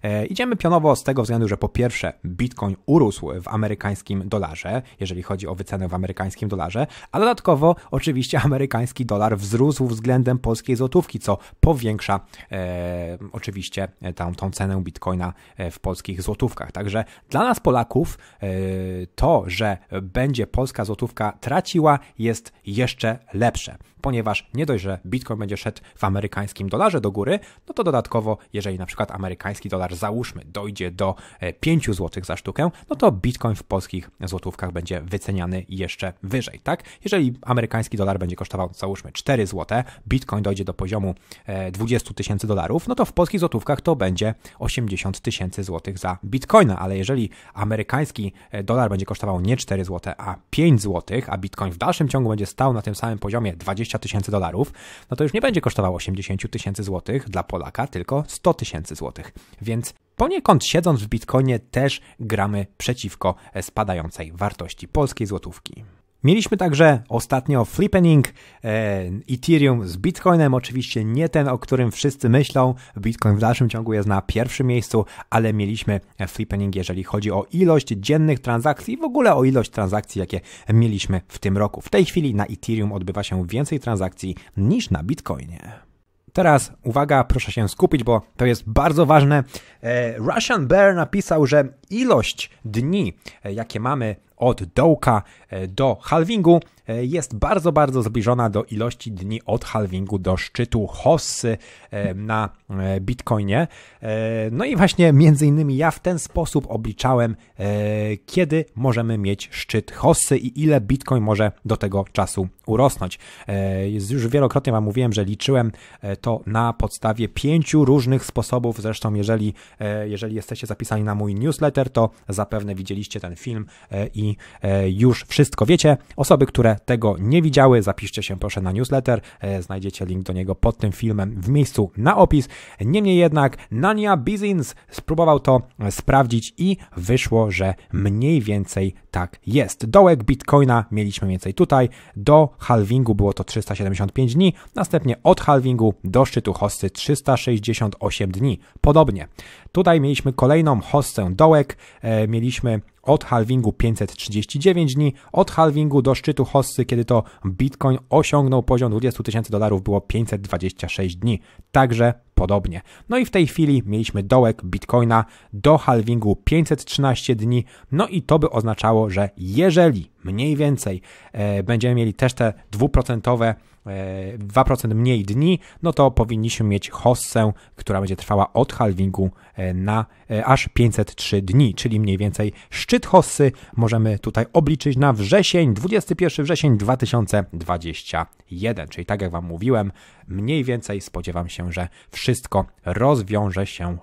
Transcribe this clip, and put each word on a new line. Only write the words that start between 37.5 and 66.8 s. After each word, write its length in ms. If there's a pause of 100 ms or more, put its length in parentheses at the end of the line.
dolar 220
będzie 160
kosztował, 380
załóżmy, 380
cztery 360
złote, 360 (240)
Bitcoin 360
dojdzie 220
do 80
poziomu, 420 (300)
e, 260
dwudziestu 420
tysięcy 340
dolarów, 400
no 80
to 100
w 80
polskich 260
złotówkach 420
to 140
będzie 380 (260)
osiemdziesiąt 600
tysięcy 440
złotych 340
za 280
Bitcoina, 540
ale 180
jeżeli 320 (240)
amerykański, 800 (180)
e, 120
dolar 260
będzie 160
kosztował 360
nie 160
cztery 280
złote, 360
a 140 (140)
pięć 320
złotych, 480
a 80
Bitcoin 340
w 60
dalszym 320
ciągu 200
będzie 160
stał 280
na 80
tym 140
samym 240
poziomie 340
dwadzieścia 460
tysięcy 320
dolarów, 420 (380)
no 60
to 60
już 100
nie 80
będzie 200
kosztował 340
osiemdziesięciu 520
tysięcy 360
złotych 460
dla 140
Polaka, 440
tylko 400
sto 260
tysięcy 420
złotych. 380 (280)
Więc 320 (220)
poniekąd 500
siedząc 360
w 60
Bitcoinie 520
też 420 (180)
gramy 480 (100)
przeciwko, 580 (180)
e, 100
spadającej 680
wartości 560
polskiej 400
złotówki. 560 (400)
Mieliśmy 340
także 520